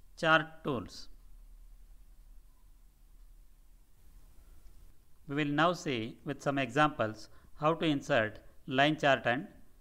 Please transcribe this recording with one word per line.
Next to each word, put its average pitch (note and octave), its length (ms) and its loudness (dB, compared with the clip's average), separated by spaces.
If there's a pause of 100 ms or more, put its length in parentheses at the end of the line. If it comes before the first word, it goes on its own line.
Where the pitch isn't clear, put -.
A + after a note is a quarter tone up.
(160)
chart D#3+ 300 6 (180)
tools. - 440 -6 (4000)
We C#3+ 80 -4
will D3 160 0
now D#3+ 220 4
see B2+ 500 -4
with C#3 180 -8
some C#3 160 0
examples C3 720 0 (260)
how D#3 200 0
to E3 120 -2
insert C3 540 0 (260)
line C#3+ 320 4
chart C3+ 280 4
and C3 200 0 (340)